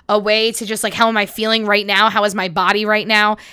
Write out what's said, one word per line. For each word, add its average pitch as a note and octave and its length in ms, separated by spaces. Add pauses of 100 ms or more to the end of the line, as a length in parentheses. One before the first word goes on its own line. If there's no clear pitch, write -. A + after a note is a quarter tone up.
a G#3 100
way A3 320
to A3 140
just, G#3 180
like, G3+ 100
how A3+ 140
am A3+ 80
I G#3 100
feeling A3 400
right G#3 200
now? G3+ 240
How G#3 160
is G3+ 100
my F#3+ 140
body G3 360
right G#3+ 220
now? G#3+ 300 (160)